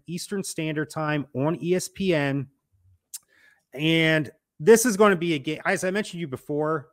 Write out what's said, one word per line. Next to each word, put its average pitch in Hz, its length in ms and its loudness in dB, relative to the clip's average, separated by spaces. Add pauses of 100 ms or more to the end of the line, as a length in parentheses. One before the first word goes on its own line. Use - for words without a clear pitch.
Eastern 180 380 -8
Standard 156 480 -6
Time 151 420 -2
on 147 280 -2
E 170 120 0
S 185 140 -2
P 190 260 -2
N. 139 340 0 (1300)
And 160 560 2 (300)
this 226 260 6
is 233 100 2
gonna 202 200 6
be 170 180 -2
a 147 60 -2
game, 151 260 -8
as 180 180 -2
I 185 80 -2
mentioned 202 260 -6
to 170 40 -8
you 170 60 -8
before, 147 640 -4